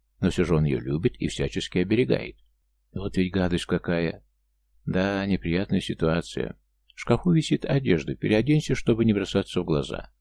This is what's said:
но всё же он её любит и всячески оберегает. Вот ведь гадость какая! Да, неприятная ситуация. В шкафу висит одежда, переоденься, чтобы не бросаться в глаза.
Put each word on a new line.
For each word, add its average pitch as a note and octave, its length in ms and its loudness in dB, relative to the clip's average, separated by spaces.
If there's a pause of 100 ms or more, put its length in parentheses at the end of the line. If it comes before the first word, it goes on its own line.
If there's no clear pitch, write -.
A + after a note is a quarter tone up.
(200)
но F#2 100 2
всё F2+ 140 2
же D#2+ 120 2
он D#2 80 4
её C2 160 2
любит D2+ 360 -2
и - 120 -2
всячески - 480 -4
оберегает. G#2 600 0 (560)
Вот G2 240 -6
ведь F#2 160 2
гадость F2+ 340 0
какая! E2+ 580 -2 (600)
Да, G2 420 0
неприятная F#2 540 0
ситуация. - 760 -2 (380)
В - 60 -18
шкафу A#2+ 300 0
висит D#3 340 2
одежда, F2+ 520 0
переоденься, C3 580 2
чтобы A#2 300 2
не A2 80 4
бросаться G2 480 -2
в F2 40 -2
глаза. C#2+ 460 -2 (100)